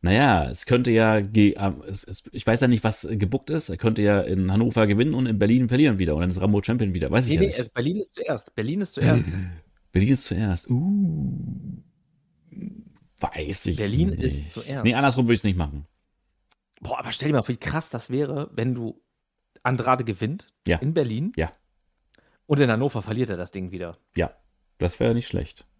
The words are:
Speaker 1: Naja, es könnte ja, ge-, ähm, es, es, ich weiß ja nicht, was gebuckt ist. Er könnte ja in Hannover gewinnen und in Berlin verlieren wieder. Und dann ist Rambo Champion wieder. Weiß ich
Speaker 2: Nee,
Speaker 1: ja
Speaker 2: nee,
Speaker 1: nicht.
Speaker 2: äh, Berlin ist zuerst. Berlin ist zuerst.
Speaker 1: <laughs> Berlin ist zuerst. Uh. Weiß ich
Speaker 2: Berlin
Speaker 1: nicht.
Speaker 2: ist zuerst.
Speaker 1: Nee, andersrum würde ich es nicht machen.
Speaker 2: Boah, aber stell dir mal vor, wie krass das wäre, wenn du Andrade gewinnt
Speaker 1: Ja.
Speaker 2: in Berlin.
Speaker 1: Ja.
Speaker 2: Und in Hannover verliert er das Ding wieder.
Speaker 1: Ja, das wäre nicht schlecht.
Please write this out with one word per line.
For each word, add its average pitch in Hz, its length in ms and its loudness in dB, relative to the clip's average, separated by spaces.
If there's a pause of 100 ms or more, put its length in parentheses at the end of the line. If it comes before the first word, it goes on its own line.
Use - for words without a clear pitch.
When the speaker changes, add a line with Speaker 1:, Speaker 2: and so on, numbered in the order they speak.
Speaker 1:
Naja, 98 480 4
es - 180 -6
könnte 123 260 2
ja, 110 280 4
ge-, 104 360 4
ähm, 95 320 -4
es, 95 160 -10
es, - 260 -16
ich - 160 -6
weiß 113 140 2
ja 131 80 4
nicht, 117 160 2
was 110 260 0
gebuckt 104 400 -2
ist. 156 180 -4
Er 90 80 -8
könnte 110 260 0
ja 104 180 4
in 95 320 0
Hannover 113 340 4
gewinnen 113 280 2
und 131 120 0
in 110 120 0
Berlin 113 300 4
verlieren 127 300 4
wieder. 80 160 2
Und 78 80 0
dann 90 80 2
ist 90 100 -2
Rambo 101 220 2
Champion 110 320 0
wieder. 71 160 -2
Weiß 120 180 2
ich - 20 0
Speaker 2:
Nee, 151 60 2
Speaker 1:
ja 165 60 2
Speaker 2:
nee, 196 60 4
Speaker 1:
nicht. - 100 -6
Speaker 2:
äh, 123 160 -6
Berlin 143 240 -2
ist - 160 -8
zuerst. - 400 -8
Berlin 135 260 -4
ist 202 120 -6
zuerst. 117 360 2 (300)
Speaker 1:
<laughs> - 340 -20
Berlin 101 200 4
ist 131 120 0
zuerst. 95 460 -2
Uh. 160 1120 -2 (1400)
Weiß - 460 -4
ich 90 100 -2
Speaker 2:
Berlin 123 340 0
Speaker 1:
nicht. 160 120 -4
Speaker 2:
ist 73 300 -2
zuerst. 127 320 -8
Speaker 1:
Nee, 117 100 2
andersrum 131 320 2
würde 117 80 6
ich 110 60 0
es - 40 -16
nicht 98 140 2
machen. 73 280 -4 (920)
Speaker 2:
Boah, 127 200 -6
aber 117 120 -10
stell 143 160 -4
dir 147 60 2
mal 120 80 2
vor, 123 120 -4
wie 113 40 -12
krass - 320 -4
das 117 200 -10
wäre, 143 440 -4
wenn 120 200 -2
du 117 280 -8 (600)
Andrade 127 400 2
gewinnt 113 480 -6 (140)
Speaker 1:
Ja. 85 120 2
Speaker 2:
in 151 160 -2
Berlin. 143 420 -2
Speaker 1:
Ja. 80 140 -2 (960)
Speaker 2:
Und 143 140 2
in 127 100 4
Hannover 117 320 0
verliert 110 280 -4
er 95 60 -4
das 87 140 -8
Ding 92 220 -8
wieder. 87 260 -10 (180)
Speaker 1:
Ja, 87 140 -2 (480)
das - 220 -2
wäre 117 140 2
nicht 117 120 -2
schlecht. - 400 -8 (140)